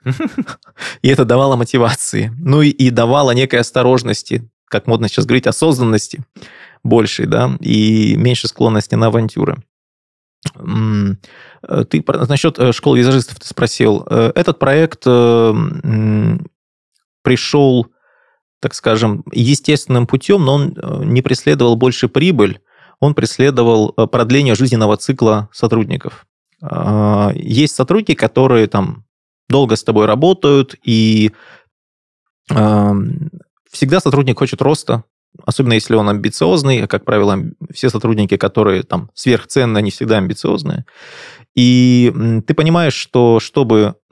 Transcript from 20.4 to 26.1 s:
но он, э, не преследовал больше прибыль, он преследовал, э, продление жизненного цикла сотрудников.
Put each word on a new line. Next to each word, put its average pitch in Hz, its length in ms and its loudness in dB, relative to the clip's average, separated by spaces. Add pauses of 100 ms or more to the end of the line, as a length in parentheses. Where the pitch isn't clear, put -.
но 131 100 2
он, 143 220 -2
э, - 280 -8
не 120 180 2
преследовал 131 540 2
больше 123 320 0
прибыль, 135 520 0 (400)
он 147 140 2
преследовал, 117 800 0
э, 113 100 2
продление 123 500 2
жизненного 113 400 0
цикла 107 560 0
сотрудников. - 760 -4 (360)